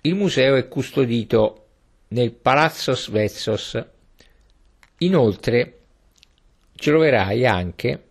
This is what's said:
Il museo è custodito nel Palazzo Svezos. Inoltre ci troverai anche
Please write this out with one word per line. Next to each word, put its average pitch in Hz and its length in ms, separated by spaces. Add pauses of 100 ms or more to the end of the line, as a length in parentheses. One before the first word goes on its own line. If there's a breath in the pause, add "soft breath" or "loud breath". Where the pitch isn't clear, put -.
Il 165 140
museo 139 400
è 127 140
custodito 117 960 (420)
nel 117 220
Palazzo 139 640
Svezos. 107 880 (1120 soft breath)
Inoltre 123 800 (960)
ci - 140
troverai 123 560
anche 90 640